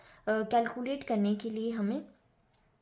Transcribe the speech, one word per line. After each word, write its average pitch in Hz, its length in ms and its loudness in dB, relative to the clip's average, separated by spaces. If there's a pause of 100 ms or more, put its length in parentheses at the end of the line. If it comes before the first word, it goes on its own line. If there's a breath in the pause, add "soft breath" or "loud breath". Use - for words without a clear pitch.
(280 loud breath)
कैलकुलेट 240 760 0
करने 208 300 2
के 226 160 -4
लिए 220 200 -2
हमें 226 340 -2 (760)